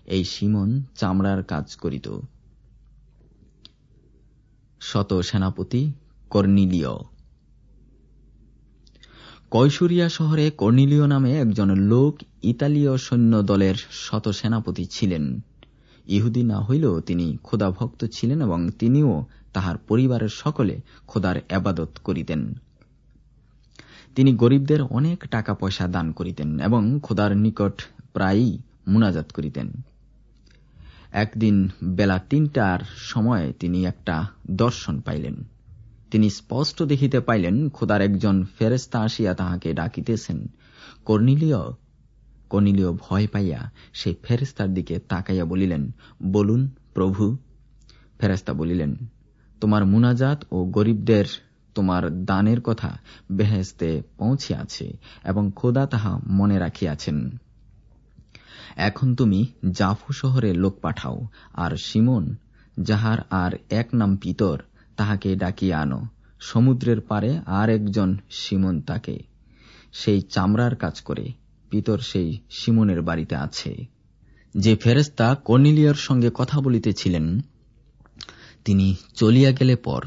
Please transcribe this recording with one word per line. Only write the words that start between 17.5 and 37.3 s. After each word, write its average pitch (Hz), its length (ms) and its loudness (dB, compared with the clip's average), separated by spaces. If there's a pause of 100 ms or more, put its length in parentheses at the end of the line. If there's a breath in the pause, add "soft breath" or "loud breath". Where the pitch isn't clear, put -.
ভক্ত - 340 -8
ছিলেন 127 380 -2
এবং 85 280 -2
তিনিও 120 560 2 (260 soft breath)
তাহার 92 260 -4
পরিবারের 120 500 0
সকলে 120 520 -4 (260 soft breath)
খোদার 92 300 -2
এবাদত 90 540 -4 (140)
করিতেন। 76 500 -4 (1600 loud breath)
তিনি 135 180 6
গরিবদের 139 500 4
অনেক 147 480 -2
টাকা 107 240 -4
পয়সা 95 340 -4
দান 87 240 -2
করিতেন 78 480 -6
এবং 113 420 2
খোদার 104 340 0
নিকট 104 460 0 (300)
প্রায়ই 98 460 0 (300)
মুনাজাত 95 440 2
করিতেন। 71 400 -8 (1400 soft breath)
একদিন 104 560 2 (160)
বেলা 92 340 0
তিনটার 139 600 0 (180)
সময় 107 560 -2
তিনি 90 320 -2
একটা 87 420 -4 (240)
দর্শন 92 500 -2
পাইলেন। - 440 -8 (640)
তিনি 107 200 4
স্পষ্ট - 520 -4
দেখিতে 139 380 2
পাইলেন, 113 480 0